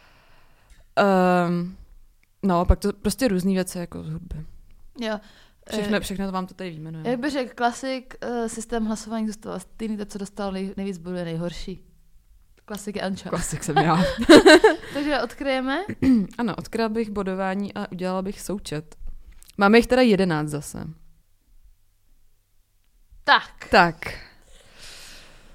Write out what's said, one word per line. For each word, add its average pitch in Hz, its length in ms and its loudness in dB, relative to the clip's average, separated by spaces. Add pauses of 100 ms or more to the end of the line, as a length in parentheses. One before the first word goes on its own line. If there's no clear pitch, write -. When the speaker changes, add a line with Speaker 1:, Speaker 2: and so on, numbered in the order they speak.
(960)
Speaker 1:
Ehm, 180 800 2 (680)
no, 180 220 2
pak 180 140 4
to 202 140 -2
prostě 214 340 -2
různý 190 260 0
věci 185 240 -4
jako 170 260 -10
z 160 60 -10
hudby. 156 360 -12 (540)
Speaker 2:
Jo. 220 200 -6 (520)
Speaker 1:
Všechno, 208 260 -2
Speaker 2:
Eh, - 20 -2
Speaker 1:
všechno 190 260 -6
to 190 60 -6
vám 185 160 -4
to - 60 -16
tady 185 160 -10
vyjmenujeme. 160 400 -10
Speaker 2:
jak 247 100 -2
by 285 100 -4
řekl 254 260 -4
klasik, 247 680 -4
eh, 233 280 -4
systém 226 360 -6
hlasování 220 420 -6
zůstal 202 320 -10
stejný, 220 380 -10
to, 208 80 -8
co 208 120 -12
dostal 196 340 -8
nej-, 190 260 -8
nejvíc 196 200 -6
bodů, 180 180 -10
je 175 100 -6
nejhorší. 170 580 -8 (840)
Klasik 202 300 -10
je 208 60 -6
Anča. 190 280 -6
Speaker 1:
Klasik - 340 -4
jsem 147 140 -2
já. 170 260 4 (460)
Speaker 2:
<laughs> 339 440 8
Takže 285 280 -2
odkryjeme. 269 560 -4 (320)
Speaker 1:
<clears throat> 220 280 2
Ano, 226 180 -2
odkryla - 340 -4
bych 220 200 -4
bodování 190 640 -4
a - 180 -8
udělala 185 300 -4
bych 190 200 -8
součet. - 540 -8 (640)
Máme 208 200 8
jich 233 100 6
teda 247 140 4
jedenáct 180 480 4
zase. 151 380 -10 (2250)
Speaker 2:
Tak. - 480 0
Speaker 1:
Tak. 175 240 6 (1600)